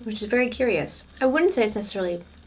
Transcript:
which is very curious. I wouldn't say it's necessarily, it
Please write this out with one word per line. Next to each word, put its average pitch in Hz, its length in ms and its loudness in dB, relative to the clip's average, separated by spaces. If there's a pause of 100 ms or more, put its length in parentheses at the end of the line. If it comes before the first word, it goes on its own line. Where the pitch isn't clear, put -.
which 214 200 -8
is 208 60 -6
very 240 200 2
curious. 208 560 -2 (160)
I 262 60 4
wouldn't 320 260 4
say 233 120 2
it's 214 120 -2
necessarily, 190 380 -2
it 175 100 -8 (220)